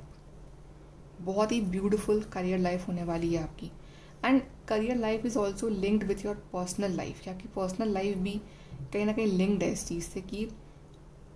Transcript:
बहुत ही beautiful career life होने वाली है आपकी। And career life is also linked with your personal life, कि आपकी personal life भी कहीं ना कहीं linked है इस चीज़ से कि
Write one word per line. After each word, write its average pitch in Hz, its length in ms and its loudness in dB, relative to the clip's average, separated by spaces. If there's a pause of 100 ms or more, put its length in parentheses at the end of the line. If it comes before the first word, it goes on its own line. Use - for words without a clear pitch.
(1200)
बहुत 202 300 2
ही 240 100 4
beautiful 202 600 4
career 185 360 0
life 180 280 2
होने 175 160 -2
वाली 170 300 2
है 170 100 2
आपकी। - 280 -10 (540)
And 262 160 8 (300)
career 226 300 2
life 220 240 2
is 226 120 0
also 202 320 2
linked 202 380 4
with 196 160 0
your 208 120 -2 (200)
personal 185 420 0
life, - 220 -4
कि - 100 -10
आपकी 185 260 -8
personal 190 340 0
life 196 280 2
भी 202 240 -2 (520)
कहीं 208 120 2
ना 214 80 2
कहीं 220 140 2
linked 190 360 4
है 170 80 2
इस - 160 -4
चीज़ 170 160 -2
से - 180 -6
कि 208 260 -4 (880)